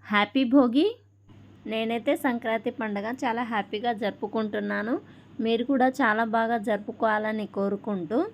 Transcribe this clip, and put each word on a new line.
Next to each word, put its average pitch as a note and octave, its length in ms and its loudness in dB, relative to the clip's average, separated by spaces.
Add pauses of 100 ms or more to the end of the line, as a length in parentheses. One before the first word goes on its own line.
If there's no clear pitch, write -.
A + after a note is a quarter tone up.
హ్యాపీ G#3 380 2
భోగి. B3+ 420 6 (800)
నేనైతే A3+ 480 0
సంక్రాంతి A#3 560 -2
పండగ A3 420 -4 (100)
చాలా A#3 200 0
హ్యాపీగా A3 500 -2
జరుపుకుంటున్నాను. G#3 1000 -2 (440)
మీరు A3+ 240 0
కూడా C4 240 4
చాలా A#3 380 2
బాగా A3+ 320 0
జరుపుకోవాలని G#3+ 920 -2
కోరుకుంటూ G3+ 720 -2 (140)